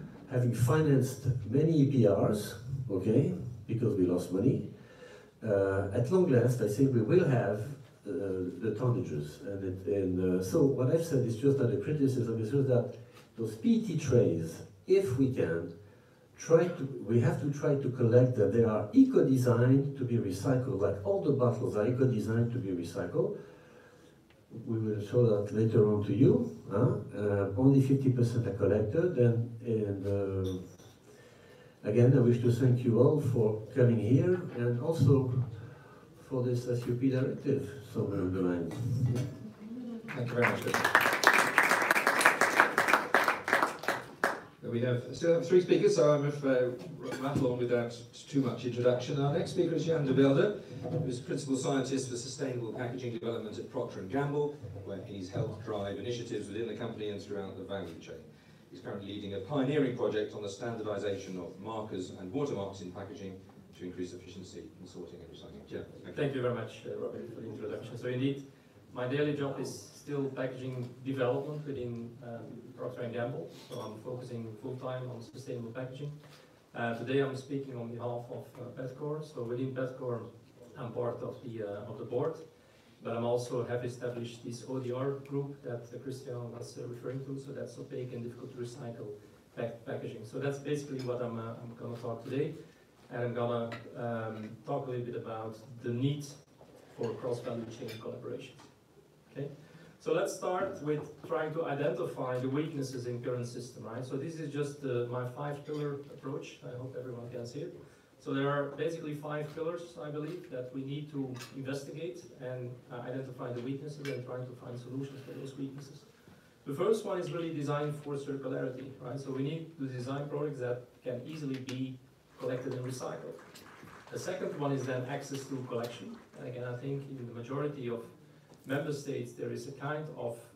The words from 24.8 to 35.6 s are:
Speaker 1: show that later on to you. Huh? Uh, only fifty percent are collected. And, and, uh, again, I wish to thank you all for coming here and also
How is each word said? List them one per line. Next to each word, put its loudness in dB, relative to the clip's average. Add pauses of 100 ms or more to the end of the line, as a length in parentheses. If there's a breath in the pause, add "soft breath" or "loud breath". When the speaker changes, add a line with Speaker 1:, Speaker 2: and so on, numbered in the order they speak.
Speaker 1:
show 6
that 2
later 6
on 2
to 0
you. 6 (140)
Huh? 0 (380)
Uh, 2
only 10
fifty 6
percent 4
are 0
collected. 4
And, 4 (100)
and, 0
uh, 0 (1200 loud breath)
again, 8
I 8
wish 6
to 6
thank 4
you 6
all 8
for 2
coming 8
here 6 (140)
and 0
also 6 (840 loud breath)